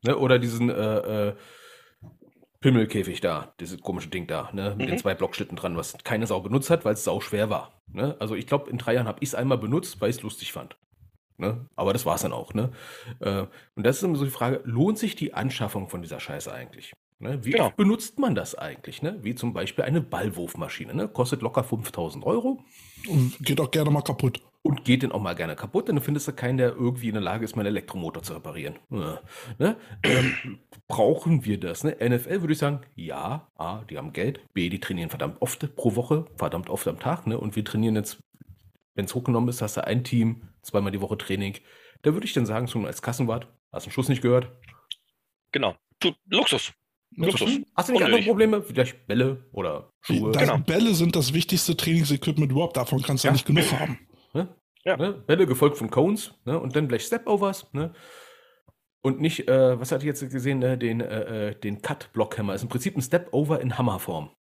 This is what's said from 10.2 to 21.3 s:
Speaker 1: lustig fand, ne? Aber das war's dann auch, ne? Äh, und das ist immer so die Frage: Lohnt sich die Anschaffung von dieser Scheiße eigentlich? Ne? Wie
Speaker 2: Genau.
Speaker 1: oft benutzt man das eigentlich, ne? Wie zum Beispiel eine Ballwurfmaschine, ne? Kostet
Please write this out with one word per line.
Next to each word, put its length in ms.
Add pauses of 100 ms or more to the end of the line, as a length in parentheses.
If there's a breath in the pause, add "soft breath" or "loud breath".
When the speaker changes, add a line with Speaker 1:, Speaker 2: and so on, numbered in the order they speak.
Speaker 1:
lustig 300
fand, 240 (600)
ne? 300 (100)
Aber 160
das 120
war's 180
dann 100
auch, 220
ne? 180 (480 loud breath)
Äh, 240 (320 loud breath)
und 100
das 120
ist 40
immer 140
so 80
die 80
Frage: 320
Lohnt 340
sich 160
die 200
Anschaffung 540
von 140
dieser 160
Scheiße 340
eigentlich? 400 (280)
Ne? 240
Wie 60
Speaker 2:
Genau. 160
Speaker 1:
oft 100
benutzt 440
man 140
das 220
eigentlich, 460
ne? 200
Wie 140
zum 160
Beispiel 320
eine 160
Ballwurfmaschine, 960
ne? 120
Kostet 360